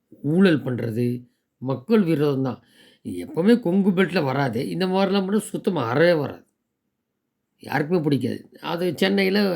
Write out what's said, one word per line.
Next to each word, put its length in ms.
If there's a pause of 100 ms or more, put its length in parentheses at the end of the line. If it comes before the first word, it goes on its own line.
(220)
ஊழல் 420
பண்றது, 420 (560)
மக்கள் 420
விரோதம் 420
தான். 140 (460)
இது 140
எப்பவுமே 400
கொங்கு 300
பெல்ட்ல 320
வராது. 380 (100)
இந்த 160
மாதிரிலாம் 400
பண்ணா 180
சுத்தமா 420
அறவே 280
வராது, 300 (1160)
யாருக்குமே 380
பிடிக்காது. 400 (200)
அது 240 (120)
சென்னையில 440 (160)